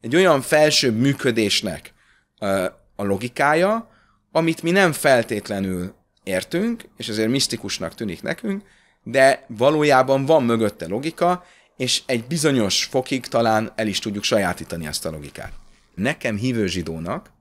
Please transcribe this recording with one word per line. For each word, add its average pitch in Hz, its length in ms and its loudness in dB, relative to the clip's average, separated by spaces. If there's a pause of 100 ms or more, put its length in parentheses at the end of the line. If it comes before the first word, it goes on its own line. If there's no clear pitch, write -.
egy 120 140 -4
olyan 170 260 6
felsőbb 151 540 4
működésnek, 110 960 0 (460)
ö, 95 260 0 (300)
a 104 80 -8
logikája, 147 840 0 (420)
amit 165 300 0
mi 165 100 0
nem 185 200 4
feltétlenül 101 1000 0 (300)
értünk, 170 760 -4
és 113 100 -10
ezért 110 220 0
misztikusnak 113 640 -4
tűnik 98 260 -8
nekünk, 196 420 -6 (400)
de 131 440 4
valójában 135 760 4
van 151 180 4
mögötte 113 440 0
logika, 165 560 -2 (340)
és 127 280 -2
egy 117 180 -2
bizonyos 135 600 0
fokig - 440 -4
talán 113 480 0
el 110 120 -4
is 98 120 -4
tudjuk 101 240 -6
sajátítani 87 640 -2
ezt - 200 -8
a 80 60 -6
logikát. 73 420 -14 (420)
Nekem 110 420 -4
hívő 113 300 -2
zsidónak 85 720 -8